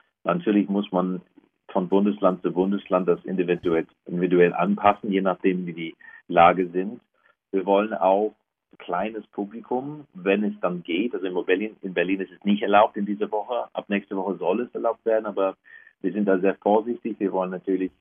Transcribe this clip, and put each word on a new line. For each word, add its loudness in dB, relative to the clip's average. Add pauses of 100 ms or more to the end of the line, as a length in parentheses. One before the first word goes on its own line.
(240)
Natürlich 0
muss -2
man -2 (480)
von -2
Bundesland 2
zu -2
Bundesland 0
das 0
individuell, -2 (200)
individuell 2
anpassen, 0
je 2
nachdem, -2
wie -10
die -12 (340)
Lage 6
sind. -6 (500)
Wir -2
wollen 2
auch 2 (440)
kleines -6
Publikum, -8
wenn 0
es -2
dann -4
geht. -2
Also -6
in -4
Berlin, 0
in -8
Berlin 0
ist -8
es -20
nicht 2
erlaubt 4
in -4
dieser -4
Woche. -4
Ab -8
nächste -4
Woche -4
soll -2
es -8
erlaubt -4
werden, 0
aber -2 (460)
wir -4
sind 0
da 4
sehr 2
vorsichtig. 0
Wir 0
wollen -2
natürlich, -2